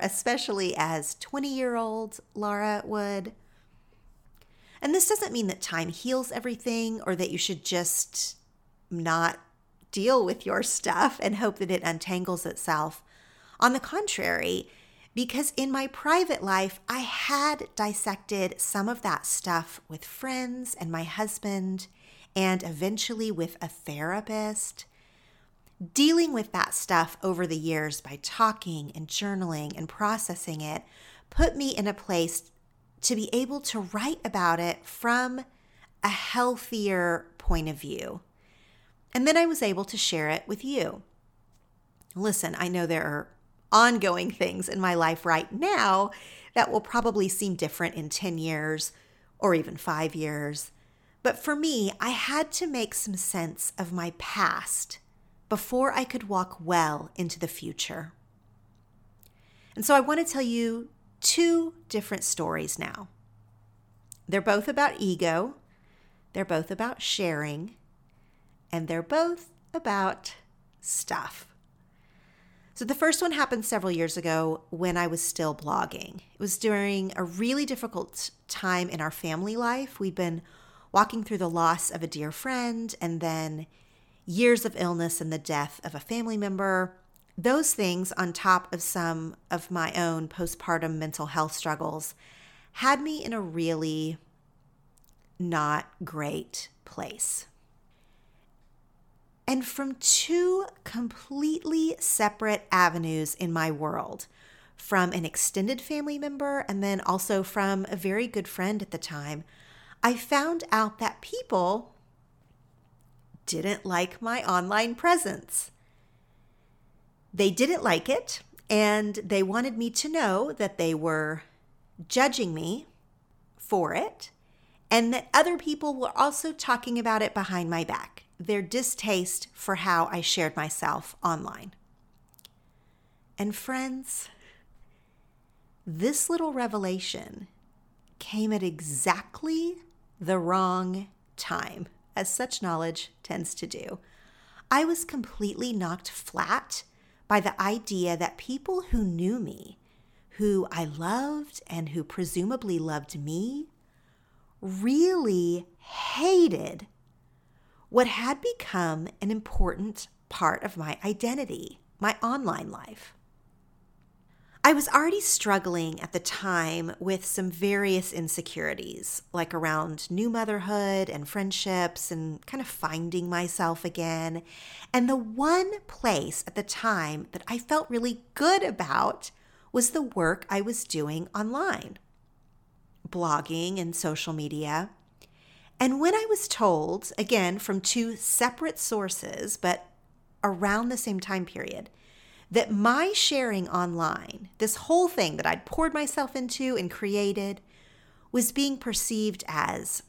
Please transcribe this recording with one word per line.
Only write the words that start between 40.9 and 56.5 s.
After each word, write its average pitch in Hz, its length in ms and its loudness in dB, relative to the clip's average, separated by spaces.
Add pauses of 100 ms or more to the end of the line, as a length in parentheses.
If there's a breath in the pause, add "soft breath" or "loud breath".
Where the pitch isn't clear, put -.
Listen, 185 420 0
I 180 100 0
know 175 200 0
there 160 160 2
are 147 240 -4 (440)
ongoing 202 600 6
things 180 380 -2
in 190 100 -4
my 180 160 2
life 165 300 2
right 165 260 2
now 208 600 4 (420 loud breath)
that - 180 4
will 214 100 2
probably 220 460 2
seem 185 280 0
different 165 400 -2
in 151 140 -6
ten 170 280 -2
years 156 540 -2 (460 soft breath)
or 190 160 6
even 160 220 2
five 156 400 -2
years. 147 560 -4 (500 soft breath)
But - 160 2
for 302 180 -2
me, 277 440 0
I 233 100 0
had 285 440 0
to 359 120 -2
make 247 300 -2
some 202 200 -4
sense - 640 -4
of 170 140 -4
my 170 260 -4
past - 840 -2 (480)
before 254 440 2
I 254 140 0
could 240 240 -6
walk 185 300 -2